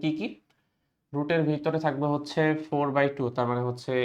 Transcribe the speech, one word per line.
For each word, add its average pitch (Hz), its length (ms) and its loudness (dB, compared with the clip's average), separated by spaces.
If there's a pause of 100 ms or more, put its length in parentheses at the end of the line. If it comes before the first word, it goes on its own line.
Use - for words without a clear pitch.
কি 156 160 2
কি? 214 100 -4 (880)
রুটের 156 340 2
ভিতরে 151 360 0
থাকবে 143 280 0
হচ্ছে 147 260 -2 (280)
four 143 180 0 (100)
by 139 100 4 (100)
two, 131 100 -2 (100)
তার 123 140 2
মানে 123 180 0
হচ্ছে, 123 240 -6 (120)